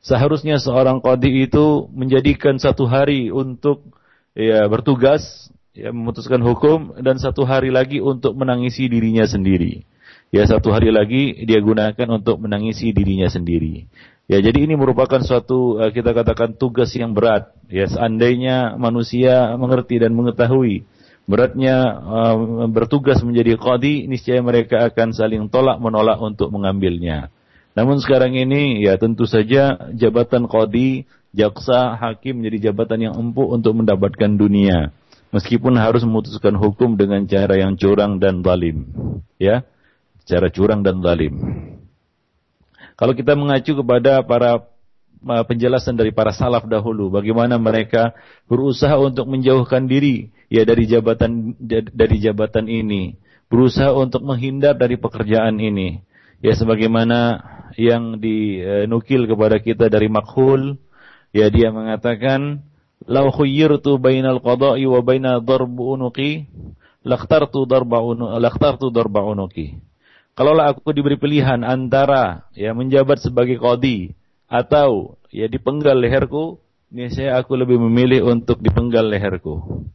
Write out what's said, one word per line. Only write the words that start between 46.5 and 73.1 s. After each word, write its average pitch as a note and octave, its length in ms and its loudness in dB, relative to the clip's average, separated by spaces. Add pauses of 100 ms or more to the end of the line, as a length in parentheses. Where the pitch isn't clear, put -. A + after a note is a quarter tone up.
dahulu, G#2+ 460 -2
bagaimana A2+ 480 0
mereka A2+ 560 0 (320)
berusaha C3 500 2
untuk C3 320 0
menjauhkan C3 560 2
diri, C3+ 460 0 (180)
ya, A2 160 4
dari A2+ 220 2
jabatan, A2+ 640 0 (380)
dari A2+ 260 2
jabatan G#2+ 480 -2
ini, G#2+ 480 -4 (320)
berusaha C3 480 2
untuk C3 320 -2
menghindar C3+ 480 0
dari B2 240 0
pekerjaan A2 640 -2
ini. F#2+ 420 -4 (380)
Ya, A2 160 2
sebagaimana A2+ 880 0 (320)
yang A#2 400 0
dinukil G#2+ 1120 -2
kepada G#2+ 320 2
kita A2 320 0
dari G#2+ 160 2
Makhul, C3+ 720 0 (480)
ya, G#2+ 240 2
dia A2+ 160 4
mengatakan, A#2+ 960 -4 (400)
"Lau C3+ 240 2
khuyyirtu C#3+ 720 2
bainal C3 400 2
qada'i C3 480 2
wa B2 160 2
baina C3 320 0
darbu B2+ 600 -2
unuqi, C#3 520 -6 (560)
lakhtartu C3+ 640 0
darba B2 320 2
unu-, A#2 400 -6
lakhtartu C3 480 0
darba A2 320 0
unuqi." F#2+ 560 -8 (600)
Kalaulah D3 320 2
aku C#3+ 240 -4
diberi C#3+ 240 -2
pilihan C3+ 480 0
antara, C3 880 0
ya, G#2 240 -6
menjabat C3+ 480 2